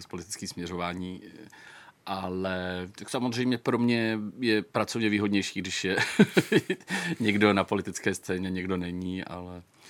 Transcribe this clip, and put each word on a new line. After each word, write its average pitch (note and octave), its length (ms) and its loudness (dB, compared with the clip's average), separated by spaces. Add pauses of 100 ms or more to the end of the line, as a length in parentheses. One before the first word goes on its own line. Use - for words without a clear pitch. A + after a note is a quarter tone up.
politický F2+ 380 -10
směřování, F2+ 760 -6 (840)
ale F#2 880 -4
tak - 140 -14
samozřejmě B2 480 0
pro A#2+ 200 0
mě A#2 420 2 (200)
je A2 220 4
pracovně A2 480 0
výhodnější, G2+ 500 2
když F#2 240 -4
je F#2 140 2 (640)
<laughs> F3+ 600 -4
někdo G#2 340 6
na F#2+ 100 4
politické F#2+ 520 -2
scéně, F#2 340 -4
někdo F#2 280 -2
není, F2+ 460 -6
ale F2+ 400 -12 (260)